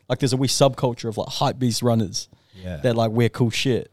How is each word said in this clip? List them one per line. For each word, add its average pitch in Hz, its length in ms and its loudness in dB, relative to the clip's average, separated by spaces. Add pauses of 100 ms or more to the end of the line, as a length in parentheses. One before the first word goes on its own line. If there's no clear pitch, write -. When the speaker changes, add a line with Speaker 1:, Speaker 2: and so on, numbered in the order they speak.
Speaker 1:
Like, 123 100 -2
there's 123 140 0
a 131 40 2
wee 135 120 0
subculture 123 560 0
of, 110 120 -6
like, - 120 -6
hype - 300 -2
beast 123 220 0
runners 113 460 0 (340)
Speaker 2:
Yeah. 92 160 -10
Speaker 1:
that, 117 200 0
like, 113 140 2
wear 117 180 4
cool 120 200 0
shit. 110 440 -2